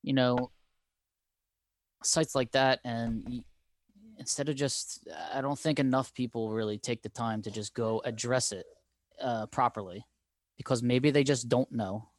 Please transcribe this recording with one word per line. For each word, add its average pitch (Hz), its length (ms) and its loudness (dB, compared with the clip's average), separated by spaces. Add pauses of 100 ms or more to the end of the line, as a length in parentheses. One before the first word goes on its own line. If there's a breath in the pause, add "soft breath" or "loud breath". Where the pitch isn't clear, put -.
you 139 100 -2
know, 123 380 2 (1500)
sites - 320 0
like 127 180 0
that. 131 320 4
And 117 440 -2
y-, 123 160 -8 (760)
instead 139 300 -4
of 143 80 -2
just, - 500 -4 (260)
I 135 80 -2
don't 139 180 -2
think 147 200 2
enough 131 340 2
people 117 380 -2
really 107 280 -2
take 120 240 -4
the 107 60 -10
time 113 340 -4
to 107 80 -8
just 104 240 -8
go 113 300 0
address 120 480 -2
it, 92 140 -10 (560)
uh, 113 240 -2
properly, 107 580 -2 (520)
because 120 260 -2
maybe 123 280 4
they 143 140 6
just 123 240 2
don't 123 220 2
know 107 380 -4 (100)